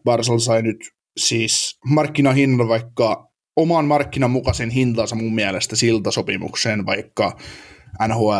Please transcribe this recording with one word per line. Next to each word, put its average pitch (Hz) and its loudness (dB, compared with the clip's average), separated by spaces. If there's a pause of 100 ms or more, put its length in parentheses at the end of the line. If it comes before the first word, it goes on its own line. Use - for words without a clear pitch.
Barzal 117 2
sai 113 2
nyt 113 -2 (400)
siis - -2
markkinahinnan 139 2
vaikka 113 -2 (280)
oman 165 2
markkinan 139 0
mukaisen 123 -2
hintansa 117 0
mun 110 -2
mielestä 98 -2
siltasopimukseen, 107 -2
vaikka 98 -4 (680)
N 110 0
H 113 -2 (200)